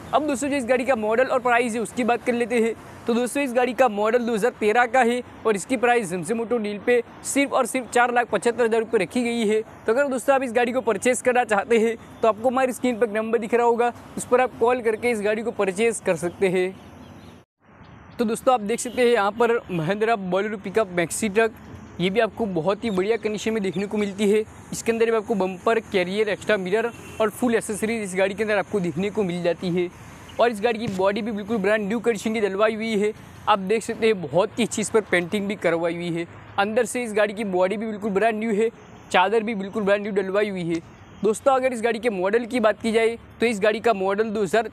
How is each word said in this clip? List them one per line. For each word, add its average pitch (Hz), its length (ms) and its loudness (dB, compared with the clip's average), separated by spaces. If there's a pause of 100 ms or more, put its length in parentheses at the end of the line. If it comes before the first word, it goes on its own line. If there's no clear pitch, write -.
(140)
अब 277 140 2
दोस्तों, 277 220 -2
जो 269 60 -2
इस 269 100 -2
गाड़ी 254 200 0
का 240 100 2
model 220 300 0
और 262 140 0
price 240 340 0
है 240 80 -4
उसकी 240 220 -4
बात 233 220 0
कर 247 80 0
लेते 233 280 0
हैं। 220 120 0 (340)
तो 233 60 2
दोस्तों, 247 300 0
इस 254 100 -4
गाड़ी 247 200 0
का 254 160 4
model 214 300 0
दो 240 140 -2
हज़ार 220 260 0
तेरह 220 260 2
का 247 160 2
है 240 200 2 (240)
और 220 100 2
इसकी 240 220 -4
price 240 320 2
जमजम 185 320 -4
ऑटो 233 160 -2
deal 208 220 -4
पे 240 220 2 (240)
सिर्फ 269 280 0
और 262 120 2
सिर्फ 254 260 -4
चार 240 220 4
लाख 247 140 2
पचहत्तर 233 360 0
हज़ार 226 160 2
रुपये 226 220 0
रखी 247 220 -2
गई 233 240 0
है। 220 140 2 (240)
तो 226 80 2
अगर 285 140 2
दोस्तों, 269 280 2
आप 269 80 2
इस 240 100 -4
गाड़ी 240 180 2
को 254 100 -2
purchase 214 400 0
करना 247 220 2
चाहते 220 360 2
हैं 226 160 2 (260)
तो 226 60 4
आपको 220 220 2
हमारी 254 240 2
screen 247 260 -2
पर 226 120 2
नंबर 220 280 0
दिख 220 140 -4
रहा 240 120 4
होगा, 233 260 2 (260)
उस - 80 -6
पर 247 160 4
आप 254 180 -2
call 247 220 2
करके 220 300 0
इस 214 100 -2
गाड़ी 214 220 0
को 226 100 -4
purchase 202 460 0
कर 185 160 0
सकते 175 340 0
हैं। 185 260 0 (1400)
तो 240 60 2
दोस्तों, 233 280 2
आप 240 80 2
देख 208 180 -4
सकते 240 220 -2
हैं 240 80 6
यहाँ 208 240 2
पर 233 260 2 (120)
Mahindra 202 440 0
Bolero 196 460 -2
Pickup 196 320 0
Maxi 175 360 -2
Truck, 226 240 2 (460)
ये 175 100 0
भी 196 100 0
आपको 226 280 0
बहुत 185 360 -2
ही 233 80 -2
बढ़िया 196 260 0
condition 220 360 -4
में 220 100 -2
देखने 190 220 -2
को 208 120 -4
मिलती 202 320 0
है। 214 100 4 (320)
इसके - 200 -4
अंदर 226 140 2
भी 226 120 2
आपको 214 180 -2
bumper, 190 460 0
carrier, 196 480 0
extra 208 280 0
mirror 202 320 0 (320)
और 220 100 2
full 233 240 0
accessories 214 480 -2
इस 185 120 -8
गाड़ी 190 180 2
के 202 100 -2
अंदर 214 140 0
आपको 196 220 -2
देखने 175 300 -2
को 202 140 -2
मिल 175 200 -2
जाती 170 280 -2
है। 175 160 0 (520)
और 240 120 4
इस 202 100 -6
गाड़ी 226 180 0
की 233 100 -6
body 196 320 0
भी 220 100 -4
बिल्कुल 208 260 -4
brand 208 300 0
new 226 120 -2
condition 226 340 -2
की 226 80 -2
डलवाई 202 340 2
हुई 220 220 -2
है। 214 140 0 (380)
आप 208 120 4
देख 202 220 0
सकते 214 240 0
हैं 208 140 2
बहुत 170 380 0
ही 240 40 2
अच्छी 214 180 -2
इस 190 80 -4
पर 220 120 2
painting 185 460 -2
भी 208 100 -4
करवाई 170 380 0
हुई 175 140 -6
है। 170 160 -4 (340)
अंदर 220 260 2
से 247 180 -4
इस 220 100 -6
गाड़ी 208 200 2
की 214 120 -6
body 190 320 0
भी 220 80 -6
बिल्कुल 208 260 -6
brand 214 280 2
new 226 140 -2
है, 226 160 2 (420)
चादर 196 320 4
भी 220 120 -4
बिल्कुल 196 280 -4
brand 202 180 2
new 208 120 -6
डलवाई 196 360 0
हुई 185 160 -4
है। 165 160 -2 (420)
दोस्तों, 220 300 2
अगर 262 200 2
इस 226 80 -6
गाड़ी 233 180 0
के 233 100 0
model 202 360 0
की 240 140 -2
बात 214 220 2
की 226 100 0
जाए 226 260 2 (220)
तो 220 60 2
इस 233 140 0
गाड़ी 214 200 2
का 220 140 4
model 196 360 0
दो 214 140 -2
हज़ार 214 300 0